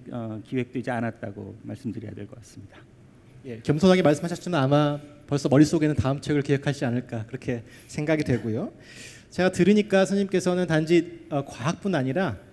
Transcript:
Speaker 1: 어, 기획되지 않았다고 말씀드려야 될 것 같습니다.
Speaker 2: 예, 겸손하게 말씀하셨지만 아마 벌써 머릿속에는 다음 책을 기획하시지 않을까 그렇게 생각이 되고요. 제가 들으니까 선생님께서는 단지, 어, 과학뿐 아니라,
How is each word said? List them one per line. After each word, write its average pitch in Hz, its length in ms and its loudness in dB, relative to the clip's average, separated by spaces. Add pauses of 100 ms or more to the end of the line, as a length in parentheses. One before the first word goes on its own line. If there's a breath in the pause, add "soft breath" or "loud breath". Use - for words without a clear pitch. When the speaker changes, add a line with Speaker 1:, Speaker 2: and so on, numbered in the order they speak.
(100)
Speaker 1:
어, 110 340 -8
기획되지 123 460 -6
않았다고 104 720 -6
말씀드려야 107 500 -10
될 101 140 -12
것 - 120 -18
같습니다. - 400 -20 (680)
Speaker 2:
예, 113 160 -12
겸손하게 180 420 4
말씀하셨지만 156 600 0
아마 147 360 4 (280)
벌써 143 220 -2
머릿속에는 151 480 6
다음 139 240 0
책을 147 220 -2
기획하시지 139 440 -2
않을까 120 400 -4
그렇게 127 360 -6 (240 loud breath)
생각이 151 380 -2
되고요. 117 480 -2 (580 loud breath)
제가 185 220 2
들으니까 196 540 4
선생님께서는 185 600 0
단지, 160 640 2
어, 139 140 -2
과학뿐 - 500 -4
아니라, 135 440 -2 (140)